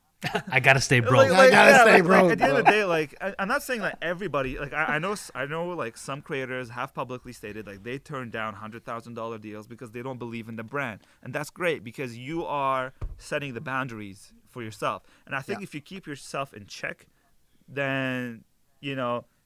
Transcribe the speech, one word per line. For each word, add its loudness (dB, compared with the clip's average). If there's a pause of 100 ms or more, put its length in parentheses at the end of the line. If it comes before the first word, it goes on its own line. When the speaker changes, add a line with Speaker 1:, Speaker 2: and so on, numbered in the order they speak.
(220)
Speaker 1:
<laughs> -6
I 2
gotta 6
stay 4
broke. 2
Speaker 2:
like, 8
like, 10
Speaker 3:
I 8
gotta 10
Speaker 2:
yeah, 10
Speaker 3:
stay 10
Speaker 2:
like, 8
like, 4
Speaker 3:
broke, 6
Speaker 2:
at 0
the 0
end 4
of 4
the 2
Speaker 3:
bro. 8
Speaker 2:
day, 4
like, 0
I, -6
I'm -4
not 0
saying -6
that -6
everybody, -4
like, -8
I, -2
I 0
know -4
s-, -10
I -6
know, -6
like, -8
some -10
creators -6
have -8
publicly -10
stated, -14
like, -16
they -8
turn -12
down -6
hundred -16
thousand -12
dollar -10
deals -16
because -18
they -12
don't -10
believe -10
in -12
the -10 (120)
brand. -8 (220)
And -14
that's -8
great -4
because -10
you -8
are -4 (240)
setting -8
the -10
boundaries -10 (160)
for -12
yourself. -6 (200)
And -12
I -6
think -8
Speaker 3:
Yeah. -12
Speaker 2:
if -16
you -12
keep -18
yourself -10
in -18
check, -14 (600)
then, -6 (360)
you -8
know, -4 (220)